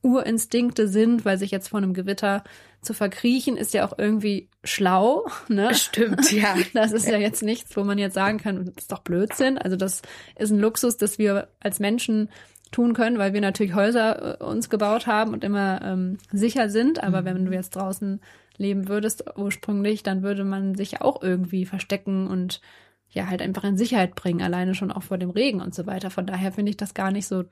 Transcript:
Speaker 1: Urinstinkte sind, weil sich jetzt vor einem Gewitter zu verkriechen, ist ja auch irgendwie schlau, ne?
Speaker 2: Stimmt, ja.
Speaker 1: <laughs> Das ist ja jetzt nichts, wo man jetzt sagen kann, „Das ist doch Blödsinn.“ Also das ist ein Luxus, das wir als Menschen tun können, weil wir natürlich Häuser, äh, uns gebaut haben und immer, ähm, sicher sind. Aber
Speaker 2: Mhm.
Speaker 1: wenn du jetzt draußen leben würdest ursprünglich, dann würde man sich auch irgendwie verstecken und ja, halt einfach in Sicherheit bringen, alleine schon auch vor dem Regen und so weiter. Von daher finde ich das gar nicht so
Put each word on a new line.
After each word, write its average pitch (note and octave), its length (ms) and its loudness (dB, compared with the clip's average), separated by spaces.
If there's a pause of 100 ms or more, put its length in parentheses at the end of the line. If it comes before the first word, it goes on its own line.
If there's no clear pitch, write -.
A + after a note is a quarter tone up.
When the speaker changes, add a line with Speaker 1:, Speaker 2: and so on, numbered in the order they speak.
Speaker 1:
Urinstinkte A#3+ 840 2
sind, A3 380 4
weil G3 120 2
sich G3 140 -4
jetzt F#3+ 160 -6
vor G#3+ 120 -2
einem F#3+ 140 0
Gewitter G3 520 -2 (360)
zu - 120 -8
verkriechen, A#3+ 640 0
ist - 160 -4
ja G3 120 2
auch - 120 -8
irgendwie G#3 500 0 (160)
schlau, G#3 640 2 (240)
ne? G#3+ 260 4
Speaker 2:
Stimmt, A3 560 2
ja. G#3 320 4
Speaker 1:
<laughs> - 100 -4
Das A3 200 4
ist G#3+ 160 0
ja G#3+ 80 4
jetzt G#3 260 0
nichts, A3 320 -4
wo G3+ 80 0
man G3+ 140 0
jetzt G3 160 -2
sagen G3+ 240 2
kann, F#3+ 280 -4
„Das F3+ 120 -10
ist - 160 -12
doch F#3 60 -8
Blödsinn.“ G#3+ 580 0
Also F#3 180 -2
das F#3+ 260 -2 (360)
ist G#3 140 0
ein G#3 80 6
Luxus, A3 360 2
das G3+ 240 -2
wir G3+ 300 2 (100)
als - 220 -4
Menschen G#3+ 480 0 (420)
tun A#3+ 220 2
können, A#3 240 2
weil G3 160 2
wir G#3 80 2
natürlich G3 340 0
Häuser, A3 640 2
äh, - 60 -10
uns A3 240 -4
gebaut G#3+ 380 0
haben A3 260 2
und A3 100 -6
immer, G3 400 0
ähm, F#3 340 -2 (140)
sicher A3 380 2
sind. A#3+ 340 2
Aber F#3+ 180 2
Speaker 2:
Mhm. F#3 40 -2
Speaker 1:
wenn F#3 220 0
du F#3 40 -2
jetzt F#3 240 -4
draußen G3 460 -6 (340)
leben G3 320 -2
würdest G#3 380 -4 (100)
ursprünglich, G3+ 680 -2
dann F#3+ 200 -2
würde G3 220 -2
man G3 300 -2
sich - 260 -6
auch - 200 -2
irgendwie F#3 440 -2
verstecken F#3+ 640 -4
und F#3 340 -4 (480)
ja, G3 180 -6
halt F#3 140 -4
einfach F#3+ 240 -4
in G3+ 100 0
Sicherheit G3+ 400 2
bringen, F3 260 -2
alleine F#3 340 0
schon F#3+ 160 -4
auch F#3+ 120 -6
vor F#3+ 140 -6
dem F3+ 140 -4
Regen G#3 300 0
und F3+ 140 -8
so F3 120 -6
weiter. F#3+ 240 -6
Von F#3 160 -4
daher F#3+ 260 -2
finde G#3 160 0
ich G3+ 80 -4
das G3+ 160 -8
gar F#3+ 180 -2
nicht G3 160 -2
so F#3 240 -2